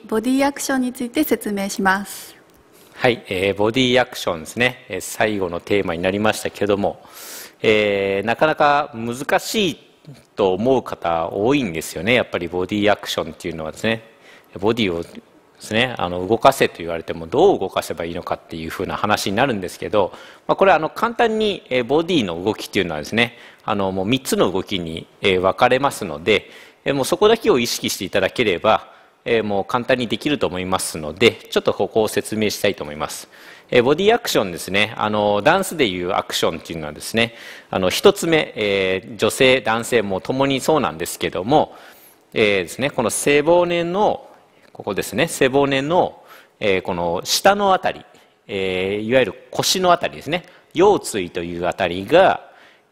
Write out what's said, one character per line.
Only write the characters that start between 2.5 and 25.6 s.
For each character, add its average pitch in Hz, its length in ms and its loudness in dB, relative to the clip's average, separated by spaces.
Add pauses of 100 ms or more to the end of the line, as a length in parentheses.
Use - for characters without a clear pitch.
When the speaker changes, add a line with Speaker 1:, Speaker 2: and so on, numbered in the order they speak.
Speaker 2:
は - 160 2
い、 113 200 0
え 98 240 0
ー、 - 20 -2
ボ 104 180 2
デ 127 80 2
ィ 123 180 4
ア 123 60 4
ク - 140 -8
シ - 80 -8
ョ 90 100 0
ン 80 40 -8
で 80 60 -12
す - 120 -10
ね。 123 320 0
え 95 80 -6
ー、 - 20 -6
最 107 380 -2
後 95 100 -2
の 87 100 -6
テ 101 240 0
ー 90 40 -2
マ 85 80 -2
に 85 80 -4
な 95 80 2
り 98 80 -2
ま 107 160 2
し - 80 -8
た - 80 -6
け - 160 -2
ど 101 100 4
も、 95 260 -2 (600)
え 101 600 2
ー、 104 40 -4
な 113 100 0
か 156 100 2
な 156 100 0
か 143 360 2
難 120 460 -4
し 196 320 -2
い - 80 -8 (580)
と 98 160 2
思 117 260 2
う 113 40 0
方 85 480 -4
多 110 240 0
い 147 80 2
ん 95 100 -4
で 80 80 -4
す - 160 -10
よ 80 60 -6
ね。 110 100 2
や 113 120 4
っ - 20 -4
ぱ - 100 -6
り 87 120 -4
ボ 90 180 -2
デ 104 100 -4
ィ 104 160 4
ア 98 40 4
ク - 120 -12
シ - 100 -4
ョ 82 80 -4
ン 80 60 -12
っ - 20 -16
て - 140 -10
い 82 40 -6
う - 20 -10
の 80 100 -10
は 78 80 -8
で - 60 -18
す - 60 -8
ね、 113 180 -2 (580)
ボ 107 140 2
デ 117 80 0
ィ 90 120 0
を 85 80 -4
で 82 60 -10 (500)
す - 140 -12
ね、 120 240 0
あ 90 140 -4
の、 90 180 -4
動 113 80 4
か 135 160 6
せ - 160 2
と - 120 -8
言 85 80 -8
わ 82 100 -4
れ 82 60 -8
て 85 100 -8
も 82 120 -10
ど 151 300 4
う - 20 -6
動 92 120 -4
か 92 120 -2
せ - 120 -8
ば 85 100 -6
い 85 80 -6
い - 20 -8
の 85 80 -8
か 76 120 -6
っ - 40 -6
て - 200 -14
い 80 80 -8
う - 20 -8
風 92 160 -6
な 82 140 -6
話 104 320 0
に 95 60 -2
な 127 100 2
る 131 80 -2
ん 98 80 -6
で 87 80 -8
す - 80 -18
け - 100 -10
ど、 95 240 0 (340)
ま - 60 0
あ、 - 40 4
こ 196 100 4
れ 190 60 6
は 165 40 6
あ - 20 0
の、 156 120 -2
簡 233 240 -4
単 220 240 2
に、 214 320 -2
え 127 100 2
ー、 123 40 -2
ボ 139 180 2
デ 175 140 0
ィ 127 80 4
の 87 200 -4
動 107 100 2
き - 120 -10
っ - 20 -14
て 104 120 0
い - 20 2
う - 20 0
の 85 80 -4
は 76 80 -4
で 73 60 -10
す - 80 -8
ね、 117 240 0 (260)
あ 110 100 -2
の、 98 180 -2
も 95 100 -4
う - 20 -2
三 127 160 0
つ - 160 -2
の 139 160 2
動 92 100 -2
き 98 160 -6
に、 82 280 -8 (160)
え 92 160 4
ー、 - 20 2
分 92 180 2
か 123 120 4